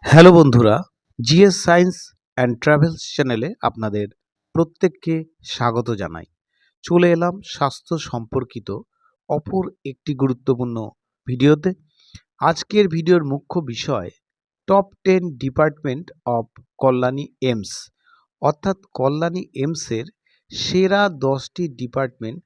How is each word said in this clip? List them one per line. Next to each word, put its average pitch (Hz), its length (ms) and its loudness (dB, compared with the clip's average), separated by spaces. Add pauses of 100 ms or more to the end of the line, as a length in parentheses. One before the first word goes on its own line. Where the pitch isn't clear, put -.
হ্যালো 170 260 10
বন্ধুরা, 120 440 6 (440)
জিএস 175 380 4
Science 180 420 2 (380)
and 123 220 0
Travels 151 420 2 (100)
চ্যানেলে 127 380 -2 (120)
আপনাদের 107 460 -4 (480)
প্রত্যেককে 165 600 -2 (300)
স্বাগত 120 420 -2 (140)
জানাই। 82 260 -12 (560)
চলে 175 280 2
এলাম 170 220 0 (200)
স্বাস্থ্য - 500 -4
সম্পর্কিত 120 680 -8 (600)
অপর 180 340 -4 (220)
একটি 135 260 -12 (100)
গুরুত্বপূর্ণ 123 560 -2 (500)
ভিডিওতে। 147 420 2 (720)
আজকের 180 460 0
ভিডিওর 165 440 0
মুখ্য 139 240 -8 (100)
বিষয় 117 440 -6 (580)
top 196 200 2 (160)
ten 185 180 2 (220)
department 147 600 -2 (300)
of 117 100 -2 (340)
কল্যাণী 131 460 0 (160)
এইমস, 117 300 -4 (720)
অর্থাৎ 185 360 -2 (160)
কল্যাণী 160 500 -4 (120)
এইমসের 135 500 -6 (460)
সেরা 185 500 0 (240)
দশটি 135 380 -4 (160)
ডিপার্টমেন্ট 123 680 -8